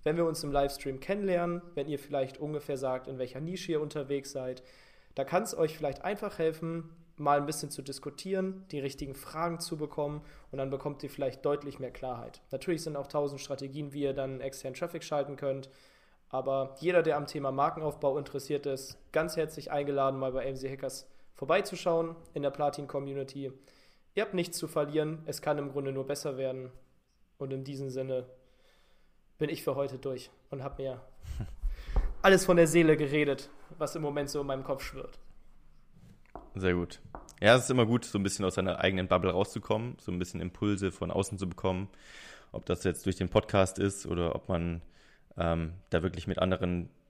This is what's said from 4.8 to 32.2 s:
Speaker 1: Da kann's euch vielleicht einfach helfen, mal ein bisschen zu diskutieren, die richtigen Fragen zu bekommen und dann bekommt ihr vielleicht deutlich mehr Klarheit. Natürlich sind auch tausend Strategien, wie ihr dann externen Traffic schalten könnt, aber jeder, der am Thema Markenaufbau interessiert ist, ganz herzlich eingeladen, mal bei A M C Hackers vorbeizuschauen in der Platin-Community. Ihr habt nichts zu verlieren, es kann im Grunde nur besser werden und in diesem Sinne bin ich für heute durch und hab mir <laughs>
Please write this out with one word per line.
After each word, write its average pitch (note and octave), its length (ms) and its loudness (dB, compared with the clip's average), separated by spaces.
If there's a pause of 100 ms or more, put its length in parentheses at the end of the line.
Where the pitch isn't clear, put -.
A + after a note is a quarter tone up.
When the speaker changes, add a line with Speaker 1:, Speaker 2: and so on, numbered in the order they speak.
Speaker 1:
Da C#3 100 0
kann's F#3 280 0
euch D#3 240 2
vielleicht C#3+ 260 -4
einfach G#3 360 -4
helfen, E3 560 -2 (220)
mal D3 200 4
ein C#3+ 80 2
bisschen D3+ 240 -4
zu - 140 -10
diskutieren, F#3+ 880 -4
die D3 80 -4
richtigen C3+ 340 -6
Fragen E3 460 -4
zu E3 180 -6
bekommen D3 460 -4 (280)
und C#3 60 -8
dann C3+ 140 -2
bekommt C#3 320 -4
ihr C#3 60 -6
vielleicht C3+ 360 -2
deutlich C#3+ 320 0
mehr B2+ 140 -6
Klarheit. A#2+ 580 -8
Natürlich D#3 320 -2
sind D#3 140 -6
auch C#3 100 -4
tausend C#3+ 340 -2
Strategien, C#3 540 -8
wie C#3+ 80 -4
ihr C3+ 120 2
dann C3+ 280 -4
externen C3 320 -6
Traffic E3 300 -6
schalten C#3+ 320 0
könnt, C3+ 340 -4 (600)
aber C3+ 500 0
jeder, E3+ 240 6
der D3+ 140 4
am D3 100 -2
Thema C#3 240 -2
Markenaufbau C#3+ 680 2
interessiert C#3 480 -2
ist, C3+ 320 -4 (140)
ganz D#3+ 260 0
herzlich D3+ 320 -4
eingeladen, C#3 500 2
mal C3 120 0
bei B2+ 140 0
A - 0 -
M C3+ 100 -2
C C3 120 -6
Hackers C3+ 400 -6 (280)
vorbeizuschauen E3 800 2 (180)
in D3 80 -4
der C#3+ 80 2
Platin-Community. C#3 1040 -4 (640)
Ihr G3+ 80 2
habt - 100 -6
nichts F3 240 0
zu D#3 100 -4
verlieren, D3+ 600 2
es - 160 -6
kann D3 160 2
im C#3+ 120 -4
Grunde C#3 200 -2
nur C3+ 160 -2
besser C#3+ 300 -2
werden C3 340 -4 (680)
und C3+ 160 -4
in C3+ 100 -4
diesem C3+ 280 -6
Sinne C3 340 -2 (1120)
bin D3+ 120 0
ich - 140 -6
für C3+ 120 0
heute C3 240 -2
durch B2+ 320 -6 (180)
und C3+ 140 -6
hab C#3 160 -8
mir C3 220 -6 (360)
<laughs> - 840 0